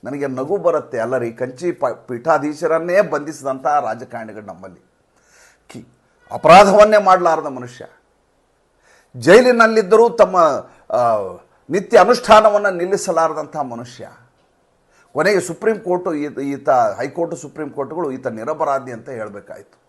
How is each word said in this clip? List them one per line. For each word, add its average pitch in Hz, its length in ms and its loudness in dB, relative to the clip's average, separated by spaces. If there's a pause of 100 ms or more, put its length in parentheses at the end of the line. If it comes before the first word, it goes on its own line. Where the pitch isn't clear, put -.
ನನಗೆ 143 240 -8
ನಗು 135 300 -6
ಬರುತ್ತೆ, 156 420 -2
ಅಲ್ಲ 123 180 -2
ರೀ, 117 140 -4
ಕಂಚಿ 135 400 -8
ಪ-, 143 140 -6
ಪೀಠಾಧೀಶರನ್ನೇ 156 1160 -2
ಬಂಧಿಸಿದಂಥ 143 640 -6
ರಾಜಕಾರಣಿಗಳು 117 760 -6
ನಮ್ಮಲ್ಲಿ. 90 380 -20 (920)
ಕಿ-, - 180 -20 (440)
ಅಪರಾಧವನ್ನೇ 196 680 6
ಮಾಡಲಾರದ 175 480 2
ಮನುಷ್ಯ, 127 420 -14 (1300)
ಜೈಲಿನಲ್ಲಿದ್ದರೂ 220 920 4
ತಮ್ಮ, 190 280 2 (540)
ಆ, 117 260 0 (520)
ನಿತ್ಯ 196 280 0
ಅನುಷ್ಠಾನವನ್ನು 208 760 4
ನಿಲ್ಲಿಸಲಾರದಂಥ 165 840 -4
ಮನುಷ್ಯ. 120 520 -12 (1040)
ಕೊನೆಗೆ 180 260 0
ಸುಪ್ರೀಂ 208 400 -4
ಕೋರ್ಟು 180 340 -4
ಈತ, 147 260 -8
ಈತ 139 300 -6
ಹೈಕೋರ್ಟ್, 135 680 -2
ಸುಪ್ರೀಂ 147 340 -14
ಕೋರ್ಟ್‌ಗಳು 143 420 -8
ಈತ 131 160 -10
ನಿರಪರಾಧಿ 131 640 -6
ಅಂತ 123 180 -16
ಹೇಳಬೇಕಾಯ್ತು. 104 800 -16